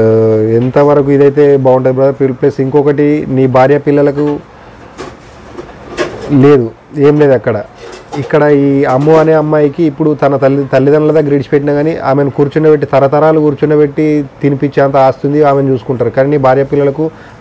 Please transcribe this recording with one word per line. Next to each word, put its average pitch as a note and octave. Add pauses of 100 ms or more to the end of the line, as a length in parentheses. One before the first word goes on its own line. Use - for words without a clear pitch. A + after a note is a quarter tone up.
(560)
ఎంతవరకు C#3+
ఇదైతే C#3+
బాగుంటుంది C3
బ్రదర్. C3+
ప్లస్ C3+
ఇంకొకటి, D3
నీ C3+
భార్య C3
పిల్లలకు C#3+ (1900)
లేదు, C3+ (260)
ఏం D3
లేదు D3
అక్కడ. A2+ (560)
ఇక్కడ D3
ఈ C#3
అమ్ము C#3+
అనే D#3
అమ్మాయికి D3+
ఇప్పుడు D3+
తన C3+
తల్లి, C#3
తల్లిదండ్రుల C#3+
దగ్గర D3+
విడిచిపెట్టినా C#3+
కానీ D3+
ఆమెను C3+
కూర్చుండబెట్టి, D3
తరతరాలు D3
కూర్చుండబెట్టి D3+ (180)
తినిపించేంత C#3
ఆస్తి C3+
ఉంది, D3
ఆమెను C#3
చూసుకుంటారు. B2
కానీ C3+
నీ D3
భార్య C3+
పిల్లలకు C#3+ (300)